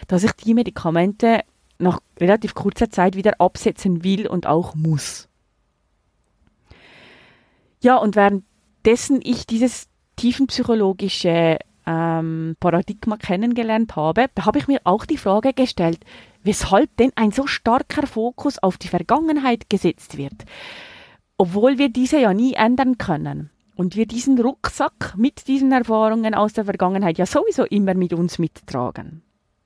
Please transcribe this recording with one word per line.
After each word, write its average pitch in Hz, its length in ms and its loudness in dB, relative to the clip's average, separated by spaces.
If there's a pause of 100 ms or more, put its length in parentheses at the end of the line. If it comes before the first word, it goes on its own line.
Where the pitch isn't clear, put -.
dass 180 160 2
ich 220 100 2
die 226 220 0
Medikamente 202 840 0 (380)
nach 180 220 2 (180)
relativ 208 360 2
kurzer 220 360 -2
Zeit 190 260 2
wieder 196 240 0
absetzen 180 640 0
will 196 220 0
und - 200 -4
auch 160 280 0
muss. 156 540 -4 (2500)
Ja, 254 140 2
und 214 180 0
währenddessen 214 1080 0
ich - 240 -4
dieses 226 420 -2 (280)
tiefenpsychologische, 196 1400 0 (280)
ähm, 165 720 -4
Paradigma 196 560 -2
kennengelernt 226 800 -2
habe, 170 380 2
da 175 100 -6
habe 214 140 2
ich - 100 -4
mir 269 160 2
auch 185 220 2
die 311 100 -2
Frage 220 380 0
gestellt, 170 460 0 (420)
weshalb 202 560 2
denn 254 180 4
ein 214 160 2
so 269 140 -2
starker - 600 -2
Fokus 220 520 -4
auf 185 180 0
die - 120 -16
Vergangenheit 262 840 0
gesetzt - 480 -2
wird, - 260 -10 (920)
obwohl 208 400 2
wir 285 100 2
diese 254 320 0
ja 208 140 4
nie 240 180 2
ändern 247 460 2
können 151 520 -6 (260)
und 180 200 -2
wir 226 100 2
diesen 247 320 0
Rucksack - 800 -2
mit 226 320 -2
diesen 269 240 2
Erfahrungen 220 600 0
aus 214 180 0
der 214 140 -4
Vergangenheit 190 500 0
ja 180 80 0
sowieso 294 400 0
immer 196 300 0
mit 180 180 0
uns 170 260 -2
mittragen. 151 840 -8 (440)